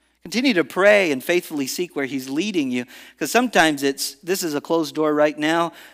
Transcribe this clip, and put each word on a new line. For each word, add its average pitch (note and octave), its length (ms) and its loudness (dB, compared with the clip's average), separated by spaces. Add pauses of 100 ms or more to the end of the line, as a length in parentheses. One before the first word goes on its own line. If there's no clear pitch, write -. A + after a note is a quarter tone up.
(240)
Continue A#3+ 300 0
to E3+ 100 2
pray F#3+ 480 4
and C3 100 -2
faithfully E3 460 -2
seek E3+ 300 -6
where C#3 80 -2
he's C3 240 -6
leading D#3 420 -2
you, B2 140 -4 (340)
'cause C#3 100 -4
sometimes E3+ 540 2
it's, C#3 400 -4
"This F3+ 180 -4
is D#3 140 -4
a C#3+ 60 -4
closed D#3+ 340 -2
door D3+ 180 0
right D3+ 240 2
now, D#3+ 360 0 (200)